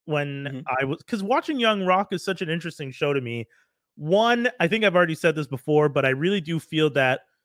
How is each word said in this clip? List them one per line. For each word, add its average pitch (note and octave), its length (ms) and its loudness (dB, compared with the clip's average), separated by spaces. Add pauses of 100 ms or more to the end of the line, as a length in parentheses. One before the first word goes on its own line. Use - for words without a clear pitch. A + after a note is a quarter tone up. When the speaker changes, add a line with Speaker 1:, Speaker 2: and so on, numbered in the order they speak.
Speaker 1:
when C#3+ 420 -4
Speaker 2:
Mm-hmm. C3 200 -10 (120)
Speaker 1:
I C3+ 60 0
was, C#3 180 -6
'cause G#3 200 -6
watching C#4 360 -2
Young A3 260 2
Rock F#3+ 280 2
is F3 100 -6
such F#3+ 180 -4
an E3+ 80 -4
interesting D#3 420 -6
show C#3+ 220 0
to C#3 80 0
me. A#2 260 -8 (480)
One, A3+ 540 2 (100)
I E3+ 80 2
think G#3+ 180 0
I've F3+ 100 2
already E3+ 200 4
said D#3+ 200 2
this D3+ 120 -4
before, D3+ 420 2
but C3+ 160 0
I C3 40 4
really E3+ 320 0
do D#3+ 180 -4
feel D#3 320 0
that C3 300 2 (240)